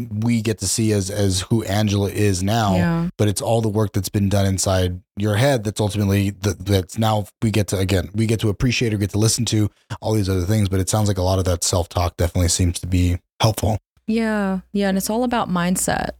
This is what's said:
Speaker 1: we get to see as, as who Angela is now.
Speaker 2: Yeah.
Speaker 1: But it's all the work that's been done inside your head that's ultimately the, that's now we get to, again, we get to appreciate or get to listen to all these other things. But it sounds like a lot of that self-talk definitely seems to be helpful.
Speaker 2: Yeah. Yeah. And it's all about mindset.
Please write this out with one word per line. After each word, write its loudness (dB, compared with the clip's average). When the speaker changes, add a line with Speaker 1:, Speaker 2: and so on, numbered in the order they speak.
Speaker 1:
we 0
get -2
to -4
see 0
as, 0
as 0
who 0
Angela 0
is 0
now. 2
Speaker 2:
Yeah. 0
Speaker 1:
But 2
it's -2
all 0
the 0
work 0
that's -2
been 2
done 2
inside 0
your 0
head 2
that's -4
ultimately 0
the, -2
that's -2
now 0
we 2
get 0
to, -2
again, 0
we 0
get 2
to 0
appreciate 0
or 0
get 0
to -2
listen 2
to 2
all -2
these 0
other 0
things. 2
But 0
it -2
sounds 2
like 0
a 0
lot 2
of 0
that 0
self-talk 0
definitely 2
seems 0
to -8
be 2
helpful. 0
Speaker 2:
Yeah. -2
Yeah. 0
And 0
it's -4
all 0
about -2
mindset. -2